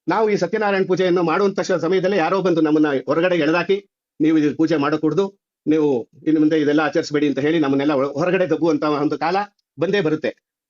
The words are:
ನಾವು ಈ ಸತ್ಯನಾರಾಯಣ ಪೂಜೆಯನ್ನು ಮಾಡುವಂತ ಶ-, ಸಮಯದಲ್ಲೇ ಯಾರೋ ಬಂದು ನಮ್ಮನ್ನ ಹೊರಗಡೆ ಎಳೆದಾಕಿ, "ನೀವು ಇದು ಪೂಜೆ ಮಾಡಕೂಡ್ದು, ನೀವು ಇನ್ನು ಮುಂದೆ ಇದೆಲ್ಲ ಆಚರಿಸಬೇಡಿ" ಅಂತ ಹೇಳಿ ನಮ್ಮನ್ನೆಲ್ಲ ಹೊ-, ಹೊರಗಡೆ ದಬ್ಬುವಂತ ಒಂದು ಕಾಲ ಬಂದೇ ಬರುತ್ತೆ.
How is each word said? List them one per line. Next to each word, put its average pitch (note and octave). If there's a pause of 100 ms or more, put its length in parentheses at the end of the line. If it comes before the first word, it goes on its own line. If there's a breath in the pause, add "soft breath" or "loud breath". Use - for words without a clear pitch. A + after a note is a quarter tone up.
ನಾವು G#3+
ಈ G3+
ಸತ್ಯನಾರಾಯಣ G3
ಪೂಜೆಯನ್ನು F3+
ಮಾಡುವಂತ G3
ಶ-, F#3
ಸಮಯದಲ್ಲೇ F#3
ಯಾರೋ F3
ಬಂದು E3+
ನಮ್ಮನ್ನ D3+ (180)
ಹೊರಗಡೆ E3
ಎಳೆದಾಕಿ, F3 (340)
"ನೀವು D#3
ಇದು D3
ಪೂಜೆ D#3+
ಮಾಡಕೂಡ್ದು, D#3 (340)
ನೀವು D3 (180)
ಇನ್ನು D#3
ಮುಂದೆ D#3
ಇದೆಲ್ಲ D3
ಆಚರಿಸಬೇಡಿ" D3
ಅಂತ C3+
ಹೇಳಿ D#3
ನಮ್ಮನ್ನೆಲ್ಲ C#3
ಹೊ-, C#3
ಹೊರಗಡೆ F3+
ದಬ್ಬುವಂತ D#3
ಒಂದು D3+
ಕಾಲ E3 (440)
ಬಂದೇ G3
ಬರುತ್ತೆ. D#3 (340)